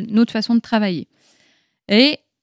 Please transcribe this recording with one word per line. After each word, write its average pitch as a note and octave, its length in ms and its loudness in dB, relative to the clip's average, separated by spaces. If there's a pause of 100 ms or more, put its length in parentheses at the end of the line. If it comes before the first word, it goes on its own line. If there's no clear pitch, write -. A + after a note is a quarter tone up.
notre A3+ 220 2
façon A#3 240 -2
de A#3 60 2
travailler. G3 460 -4 (800)
Et, B3+ 300 2 (240)